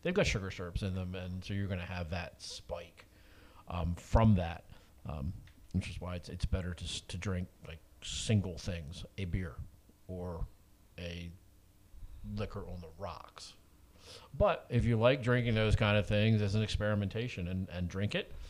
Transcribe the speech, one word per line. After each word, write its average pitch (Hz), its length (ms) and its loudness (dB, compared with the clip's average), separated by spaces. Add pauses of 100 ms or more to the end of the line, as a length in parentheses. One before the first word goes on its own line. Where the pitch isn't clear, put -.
they've 180 100 0
got 190 100 6
sugar 95 280 0
syrups 87 300 -4
in 95 120 0
them, 92 220 -4
and 92 280 -6
so - 80 -6
you're 98 140 -2
gonna 92 180 -2
have 87 260 -6
that 87 300 -6
spike, - 680 -12 (600)
um, 85 300 -2
from 113 400 6
that, 82 260 -2 (460)
um, 73 240 -4 (400)
which 95 180 0
is 87 100 -8
why 90 140 -8
it's, 85 140 -10
it's - 160 -8
better 90 300 -2
to 85 100 -10
s-, - 240 -6
to 95 100 -6
drink, 90 300 -2 (180)
like, 80 140 -12 (220)
single 98 540 2
things, 85 480 -8 (140)
a 98 60 -2
beer 87 320 -4 (500)
or 90 400 -6 (500)
a 87 320 -8 (1080)
liquor 101 360 -6
on 90 80 -8
the 85 80 -12 (100)
rocks. - 560 -12 (840)
But 180 320 4
if 120 140 4
you 117 120 4
like 127 280 6
drinking 120 320 4
those 110 180 6
kind 104 240 6
of 101 80 2
things 107 340 6
as 104 140 2
an 110 80 4
experimentation, 104 840 0
and, 92 220 -2
and 87 180 -2
drink 95 260 0
it 185 180 -2 (180)